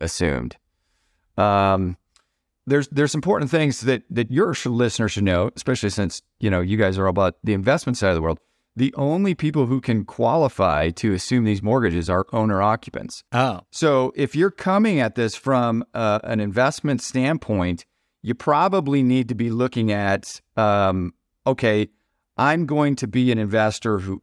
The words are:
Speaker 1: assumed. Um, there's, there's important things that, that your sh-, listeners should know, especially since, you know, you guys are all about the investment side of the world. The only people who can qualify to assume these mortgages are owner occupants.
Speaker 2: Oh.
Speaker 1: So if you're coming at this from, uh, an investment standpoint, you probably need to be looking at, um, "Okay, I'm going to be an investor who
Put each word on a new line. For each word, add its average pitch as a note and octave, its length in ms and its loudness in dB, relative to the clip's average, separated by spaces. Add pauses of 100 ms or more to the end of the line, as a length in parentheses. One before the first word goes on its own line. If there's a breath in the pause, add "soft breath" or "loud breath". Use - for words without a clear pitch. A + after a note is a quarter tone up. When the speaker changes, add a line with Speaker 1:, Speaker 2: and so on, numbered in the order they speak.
Speaker 1:
assumed. D2 560 -4 (800)
Um, G2 600 2 (680)
there's, C#3 220 2
there's D3 260 0
important D#3+ 380 0
things D#3 300 -2
that, A#2+ 280 0
that A#2+ 220 -4
your D#3+ 240 0
sh-, - 100 -8
listeners A#2 460 0
should G2+ 120 -2
know, F#2 320 2
especially A2+ 360 -2
since, G2 320 -4 (160)
you A2 100 0
know, F#2 100 2
you F#2 160 -2
guys F#2+ 220 2
are F#2+ 80 0
all F#2+ 60 2
about F#2 320 0
the A2 100 0
investment B2 440 0
side G2 120 0
of F2 60 2
the D#2+ 80 -2
world. D#2+ 160 -2 (360)
The C3+ 200 0
only E3+ 400 0
people D3 320 0
who C3 120 0
can A2+ 260 -2
qualify A2+ 840 0
to G2+ 240 0
assume A#2+ 320 0
these G#2 160 0
mortgages G2+ 480 0
are F#2 240 0
owner G#2+ 300 0
occupants. - 680 -4
Speaker 2:
Oh. B2 380 -2
Speaker 1:
So C3+ 460 2
if C#3+ 200 -4
you're F3+ 140 2
coming F#3+ 500 0
at A2+ 140 0
this A2+ 220 -2
from, A#2+ 580 0
uh, G#2+ 300 0
an A2+ 160 -2
investment B2 640 0
standpoint, A2 840 -2 (380)
you A2 100 -2
probably D3 680 2
need B2+ 260 2
to A#2+ 60 -4
be A#2 160 -2
looking A#2 400 0
at, G2+ 500 -2 (160)
um, G2 560 2 (320)
"Okay, G#2+ 440 2 (480)
I'm D3+ 280 2
going C#3+ 320 0
to C3 100 -6
be B2+ 240 2
an A2+ 60 2
investor G#2+ 640 0
who F#2+ 240 -6